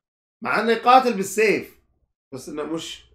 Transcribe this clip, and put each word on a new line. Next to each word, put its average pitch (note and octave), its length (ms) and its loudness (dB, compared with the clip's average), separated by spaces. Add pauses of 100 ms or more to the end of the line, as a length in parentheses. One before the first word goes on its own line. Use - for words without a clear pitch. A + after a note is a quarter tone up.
(440)
مع C3 160 -2
إنه A3+ 120 0
يقاتل A#3+ 420 4
بالسيف، F#3+ 680 -2 (520)
بس C3 160 -16
إنه D3+ 140 -10
مش - 520 -12